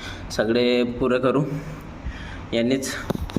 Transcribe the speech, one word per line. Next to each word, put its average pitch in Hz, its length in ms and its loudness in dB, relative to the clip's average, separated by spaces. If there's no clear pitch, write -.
सगळे 123 520 4
पुरे 123 360 2
करू. 131 240 4
यांनीच, 120 400 2